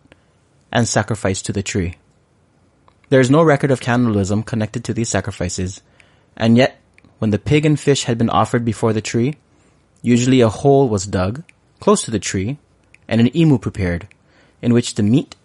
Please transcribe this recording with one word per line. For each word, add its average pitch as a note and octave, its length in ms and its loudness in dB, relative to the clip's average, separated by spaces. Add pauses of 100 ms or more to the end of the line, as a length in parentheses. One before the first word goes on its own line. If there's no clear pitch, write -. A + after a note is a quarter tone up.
(720)
and A#2+ 160 0
sacrificed G2+ 580 -4
to G#2 60 -6
the G2+ 100 -4
tree. F2 320 -4 (1160)
There C3 100 4
is B2+ 100 2
no D#3 140 4
record C#3+ 260 2
of B2+ 100 0
cannibalism A2 640 0
connected A2 420 -6
to A2+ 100 -6
these A2+ 140 -4
sacrifices, F#2 720 -6 (540)
and A#2 200 2
yet, - 240 2 (400)
when A2 100 -2
the G#2 80 0
pig D3+ 260 0
and D3+ 140 2
fish C#3 260 0
had A#2 140 -4
been A#2 100 0
offered A2 360 0
before A2+ 280 -2
the A2 80 -2
tree, B2 360 -2 (680)
usually B2 380 4
a A2+ 80 6
hole C#3 400 2
was G2+ 180 -2
dug G2+ 380 -4 (340)
close G3+ 240 2
to - 80 -10
the A2 80 -2
tree, G#2 400 -6 (480)
and A2+ 140 0
an A#2 80 4
imu D#3 320 2
prepared, F2 480 -4 (540)
in A#2+ 100 0
which A#2+ 220 0
the A2 80 -2
meat A2+ 420 0